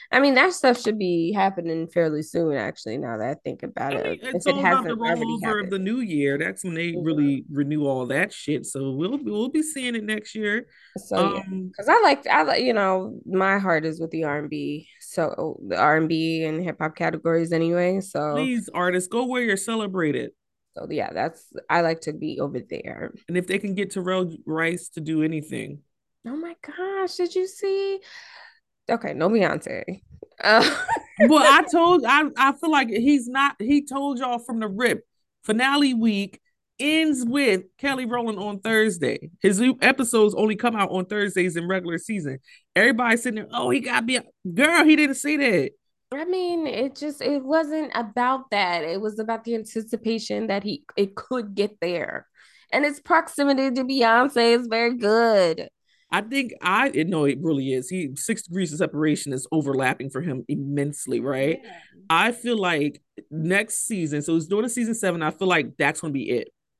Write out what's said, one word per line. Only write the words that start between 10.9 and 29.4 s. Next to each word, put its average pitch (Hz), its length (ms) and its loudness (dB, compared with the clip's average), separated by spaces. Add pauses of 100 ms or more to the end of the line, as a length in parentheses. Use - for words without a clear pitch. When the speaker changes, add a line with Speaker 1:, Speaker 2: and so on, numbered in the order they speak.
Speaker 1:
So, 190 380 0
yeah, 196 120 -8
Speaker 2:
Um, 190 300 -8
Speaker 1:
'cause 202 100 -10
I 392 140 6
like, 294 260 4
I 302 160 4
like, 277 200 0
you 254 100 2
know, 190 520 0
my 190 340 2
heart 165 260 0
is 160 160 -6
with 165 100 -8
the 160 140 -4
R 147 140 -2
and 151 100 -8
B, 147 400 -8 (100)
so - 680 -4
the 87 100 -4
R 147 200 4
and 160 120 2
B 160 340 -2
and 156 200 -4
hip 165 160 -6
hop 156 160 -4
categories 165 580 0
anyway, 175 480 2
so 151 340 -4
Speaker 2:
Please, 240 380 -2
artists, 180 340 0
go 240 180 -2
where 247 160 -2
you're 208 160 0
celebrated. 185 760 -2 (460)
Speaker 1:
So, 151 120 -12
yeah, 147 220 -4
that's, 127 400 -6 (180)
I 170 120 2
like 165 200 0
to 151 120 -6
be 156 260 -6
over 139 220 -4
there. - 520 -10 (140)
Speaker 2:
And 170 100 -4
if 180 80 -2
they 190 140 -2
can 202 160 -6
get 190 160 -4
Terrell 185 420 -2 (120)
Rice 165 440 -2
to 165 120 -12
do 156 200 -2
anything. 147 580 -4 (460)
Speaker 1:
Oh 254 120 -8
my 339 180 -10 (100)
gosh, 381 500 -6
did 349 200 -4
you 370 120 0
see? 392 520 -4 (880)
Okay, 226 240 -2
no 160 160 0
Beyonce. 190 720 0 (400)